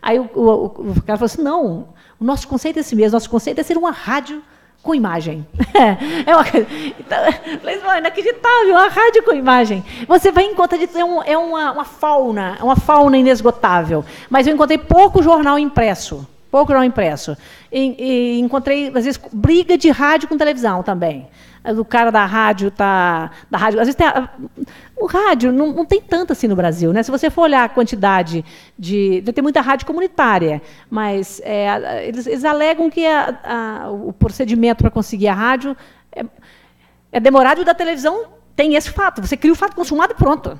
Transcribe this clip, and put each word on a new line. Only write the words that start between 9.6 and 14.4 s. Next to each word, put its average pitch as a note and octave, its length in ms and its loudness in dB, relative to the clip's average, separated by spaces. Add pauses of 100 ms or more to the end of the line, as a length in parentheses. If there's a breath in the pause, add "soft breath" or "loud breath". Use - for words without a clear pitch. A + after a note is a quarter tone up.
Você F4+ 240 4
vai F4 140 4
em G4+ 100 -4
conta F4+ 220 0
de, E4 100 -2 (120)
é F4 60 0
um, F4 180 -2
é D#4 160 0
uma, D#4+ 340 -4
uma C#4+ 120 -6
fauna, A#3 760 -2
é - 20 -8
uma C4 140 2
fauna C#4+ 400 6
inesgotável. G#3+ 880 2 (240 loud breath)
Mas B3+ 180 2